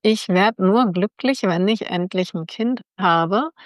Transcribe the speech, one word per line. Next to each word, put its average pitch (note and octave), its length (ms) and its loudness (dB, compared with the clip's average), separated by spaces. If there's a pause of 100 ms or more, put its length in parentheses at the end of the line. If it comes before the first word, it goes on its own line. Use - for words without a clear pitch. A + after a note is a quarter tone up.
„Ich A3 260 0
werd G3 300 2
nur G3+ 320 4
glücklich, G#3+ 520 -2
wenn F3+ 240 2
ich A3 220 -2
endlich F#3 460 -4
ein E3 120 -6
Kind A#3 340 -4 (180)
habe“, F#3 520 0 (140)